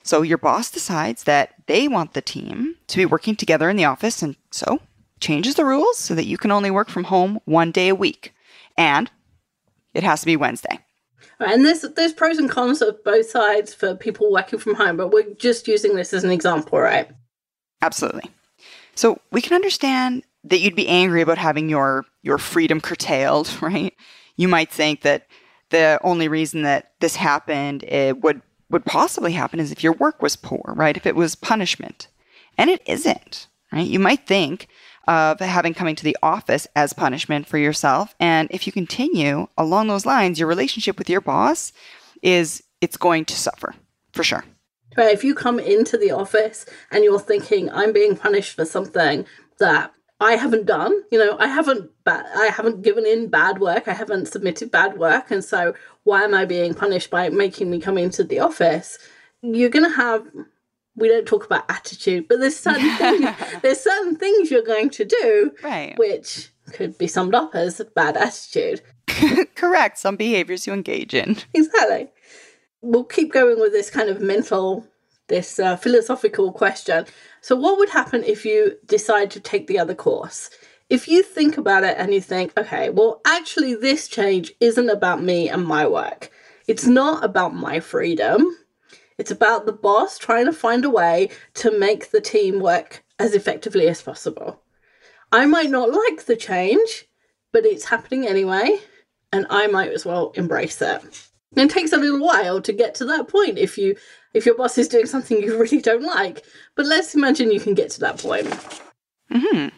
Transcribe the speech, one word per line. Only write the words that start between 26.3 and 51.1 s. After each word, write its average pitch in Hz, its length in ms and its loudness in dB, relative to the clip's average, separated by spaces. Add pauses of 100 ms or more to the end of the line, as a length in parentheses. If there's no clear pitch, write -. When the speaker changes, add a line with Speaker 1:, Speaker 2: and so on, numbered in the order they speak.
Speaker 1:
that 143 360 -2
this 165 160 0
happened, 143 680 -2
it 135 380 0
would, 147 200 0 (280)
would 170 140 0
possibly 202 480 -2
happen 165 280 -4
is 147 100 -4
if - 140 -6
your 165 100 4
work 294 280 -2
was 147 140 -2
poor, - 260 -10 (140)
right? 151 200 0
If 180 100 -10
it 175 100 0
was 165 180 0
punishment. - 760 -4 (480)
And 294 140 4
it 370 160 0
isn't, - 600 -4 (260)
right? 160 140 -2
You 160 120 0
might 196 280 2
think 185 420 -2 (400)
of 156 320 2
having 180 340 0
coming 160 220 -4
to - 80 -14
the 151 180 0
office 156 540 -2
as 147 160 2
punishment 151 560 -4
for 156 100 -2
yourself. 147 640 0
And 160 320 2
if - 160 -8
you 185 40 -8
continue 180 760 -2 (100)
along 180 300 0
those 196 180 -2
lines, 196 320 2
your 160 100 0
relationship 202 480 -2
with - 140 -6
your 185 100 0
boss - 520 0 (500)
is, 175 400 0 (180)
it's - 160 -2
going 165 280 0
to - 120 -8
suffer, - 380 -8 (380)
for - 100 -4
sure. - 220 -2 (520)
Speaker 2:
Right, 220 160 6
if 202 120 0
you 277 100 0
come 240 240 -2
into 220 400 2
the 202 140 0
office 214 540 -2 (260)
and 208 100 4
you're 202 160 6
thinking, 202 520 -2
"I'm 208 240 0
being 208 200 4
punished 202 400 -2
for 160 120 -2
something 170 580 -2 (340)
that 156 320 2 (300)
I 214 160 4
haven't 226 300 0
done, 185 260 0 (180)